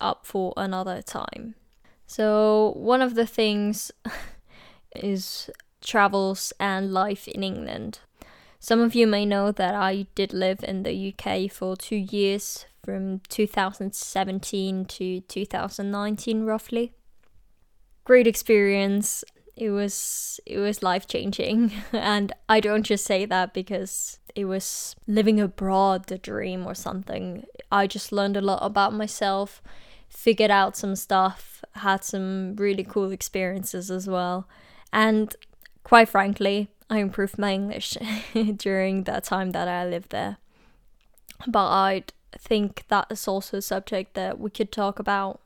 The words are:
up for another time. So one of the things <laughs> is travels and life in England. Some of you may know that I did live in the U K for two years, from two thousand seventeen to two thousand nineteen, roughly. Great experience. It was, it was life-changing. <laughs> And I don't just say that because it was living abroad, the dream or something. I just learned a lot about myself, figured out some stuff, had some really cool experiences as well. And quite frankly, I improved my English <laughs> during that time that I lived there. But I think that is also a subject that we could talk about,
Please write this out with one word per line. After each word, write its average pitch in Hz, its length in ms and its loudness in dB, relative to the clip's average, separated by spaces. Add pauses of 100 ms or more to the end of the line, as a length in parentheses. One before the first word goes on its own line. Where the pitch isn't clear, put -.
up - 240 -2
for 185 320 -2
another 185 460 -4
time. - 500 -10 (540)
So 214 680 4
one 247 280 4
of 247 100 0
the 226 140 2
things 208 640 0 (140)
<laughs> - 920 -14
is - 560 -6 (300)
travels 196 800 2
and 196 320 -2
life 196 360 -2
in - 160 -6
England. 208 560 -8 (600)
Some 226 200 2
of 233 160 4
you 233 100 8
may 208 200 4
know 202 260 2
that 190 240 0
I 196 400 0
did 196 180 -2
live 185 300 0
in 190 180 -4
the - 120 -4
U 196 180 -6
K 190 360 -2
for 185 280 -6
two - 220 -6
years, 196 680 -2 (180)
from 190 460 -6
two 208 180 0
thousand 196 480 -4
seventeen 190 920 -4
to 185 360 -6
two 196 240 -8
thousand - 460 -6
nineteen, 214 520 -2
roughly. 233 500 -4 (1080)
Great 247 240 8
experience. 202 960 2 (320)
It 220 140 -4
was, - 760 -4
it - 120 -8
was 202 260 -2
life-changing. 196 880 0 (120)
<laughs> - 100 -14
And 208 400 0 (160)
I 220 100 6
don't 214 240 2
just 202 220 0
say 196 200 2
that 185 280 0
because 190 640 -6 (160)
it 202 100 -4
was - 500 -6 (120)
living 214 320 4
abroad, 190 680 2
the 185 100 -8
dream 185 480 -6
or - 80 -8
something. 185 720 -8 (260)
I 196 160 4
just - 240 -6
learned 202 240 2
a 202 60 0
lot 196 220 2
about 202 300 2
myself, 202 680 -2 (480)
figured 214 400 4
out 196 260 6
some 196 200 -4
stuff, - 680 0 (120)
had 196 280 0
some 190 520 -4
really 202 280 0
cool 196 280 -2
experiences 190 800 -4
as 185 160 -4
well. 180 400 -2 (440)
And 214 420 4 (500)
quite 226 260 8
frankly, 202 600 0 (200)
I 220 80 0
improved 196 400 -2
my 202 160 0
English 202 420 -6 (300)
<laughs> 214 320 0
during 190 460 0
that - 200 -4
time 185 280 -2
that 175 160 -2
I 180 180 -2
lived 175 240 -6
there. 196 280 -4 (1080)
But 214 200 2
I 190 360 2 (340)
think 208 520 -2
that 202 200 2
is - 180 -8
also 196 300 -4
a 196 40 -4
subject 196 540 -6
that 190 240 -6
we 208 100 -6
could 202 220 -4
talk 202 280 -2
about, 196 460 -2